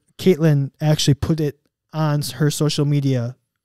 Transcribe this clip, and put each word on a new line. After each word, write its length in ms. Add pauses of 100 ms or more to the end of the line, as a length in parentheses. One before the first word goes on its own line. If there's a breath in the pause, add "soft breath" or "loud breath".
(160)
Caitlin 540 (100)
actually 340
put 260
it 180 (340)
on 280
s-, 120
her 180
social 360
media 500 (280)